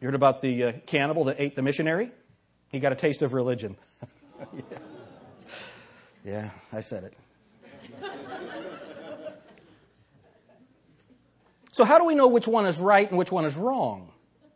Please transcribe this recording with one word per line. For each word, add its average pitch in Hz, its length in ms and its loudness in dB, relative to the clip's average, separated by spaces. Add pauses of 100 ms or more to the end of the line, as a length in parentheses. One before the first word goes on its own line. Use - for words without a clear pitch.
You 127 40 -8
heard 127 80 -2
about 135 280 4
the, 123 220 0
uh, 120 80 2 (140)
cannibal 151 400 0
that 139 140 -2
ate 143 160 -2
the 139 60 -4
missionary? 160 500 0 (580)
He 135 100 -6
got 139 120 2
a 127 40 -2
taste 147 260 -2
of 131 120 -2
religion. 120 480 -2
<laughs> - 720 -20
Yeah. - 240 -16 (1500)
Yeah, 104 240 -8 (240)
I 110 80 -8
said 95 240 -12
it. - 80 -18 (4000)
So 233 140 6
how 294 140 8
do 349 60 4
we 320 100 2
know 269 120 8
which 240 220 4
one 226 160 2
is 165 140 0
right 202 280 6
and 185 100 -2
which 180 140 0
one 175 140 0
is 143 100 -4
wrong? 151 560 -4 (440)